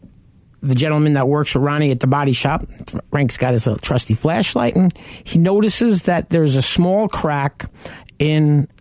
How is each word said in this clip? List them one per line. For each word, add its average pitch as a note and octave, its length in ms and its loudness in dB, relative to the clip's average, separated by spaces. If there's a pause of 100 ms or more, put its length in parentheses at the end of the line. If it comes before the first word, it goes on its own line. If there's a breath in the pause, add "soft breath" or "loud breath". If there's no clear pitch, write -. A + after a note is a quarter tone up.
(600)
the C3 140 0
gentleman D3+ 380 2
that C3+ 140 0
works D3 240 0
for C3 80 0
Ronnie C#3+ 320 0
at B2 80 -2
the C3 80 0
body C#3 240 2
shop. C#3 340 -2 (460)
Frank's C#3+ 260 -2
got B2+ 140 0
his A#2+ 160 0
little G#2+ 120 -2
trusty - 340 -2
flashlight, F#3 640 0
and F#3 200 2 (280 loud breath)
he - 140 0
notices G3+ 640 2
that F3 260 -2
there's D#3 260 2
a C3+ 60 2
small F#3+ 480 0
crack C#3+ 560 -4 (520 loud breath)
in D3 520 2 (120)